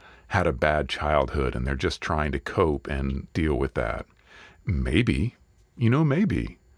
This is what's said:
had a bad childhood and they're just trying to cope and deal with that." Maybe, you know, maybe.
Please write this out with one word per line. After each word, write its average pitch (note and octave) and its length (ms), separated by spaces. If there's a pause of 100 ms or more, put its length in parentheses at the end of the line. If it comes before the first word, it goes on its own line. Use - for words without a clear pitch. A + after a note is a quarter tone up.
(260)
had F2 200
a D#2 60
bad D2+ 340
childhood C#2+ 720
and B1 100
they're C2+ 80
just D#2+ 280
trying D2+ 300
to C#2 60
cope D#2 500
and C2+ 440
deal D#2 220
with C2 180
that." A1+ 320 (600)
Maybe, D#2 720 (420)
you A#2 100
know, C#3+ 160
maybe. C#3+ 540 (200)